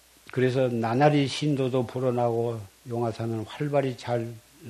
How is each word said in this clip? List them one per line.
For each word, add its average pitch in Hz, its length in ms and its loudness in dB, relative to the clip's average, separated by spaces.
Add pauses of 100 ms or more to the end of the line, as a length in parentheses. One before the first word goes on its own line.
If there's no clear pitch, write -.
(320)
그래서 127 360 2
나날이 127 600 4
신도도 131 600 0
불어나고 120 720 0 (280)
용화사는 113 560 -2
활발히 139 520 -2
잘 117 360 -4 (360)